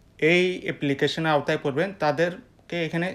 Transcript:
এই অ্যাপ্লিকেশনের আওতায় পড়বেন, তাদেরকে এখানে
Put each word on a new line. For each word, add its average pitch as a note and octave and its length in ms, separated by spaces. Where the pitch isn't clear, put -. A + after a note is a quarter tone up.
এই F3+ 440
অ্যাপ্লিকেশনের D3 680
আওতায় D3+ 300
পড়বেন, D#3 360
তাদেরকে D#3+ 840
এখানে E3+ 300